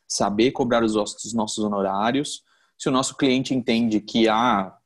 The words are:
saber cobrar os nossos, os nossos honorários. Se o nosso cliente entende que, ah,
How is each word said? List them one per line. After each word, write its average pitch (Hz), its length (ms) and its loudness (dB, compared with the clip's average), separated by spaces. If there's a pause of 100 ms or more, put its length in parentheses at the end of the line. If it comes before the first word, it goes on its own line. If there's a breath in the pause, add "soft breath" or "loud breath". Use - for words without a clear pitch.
saber 110 440 2
cobrar 120 320 0
os 110 120 0
nossos, 104 280 -4
os 107 100 -12
nossos 107 300 -2
honorários. 104 800 -2 (320)
Se - 140 -4
o - 20 0
nosso 131 240 0
cliente 131 380 2
entende 117 480 0
que, 113 260 2
ah, 107 480 0 (100)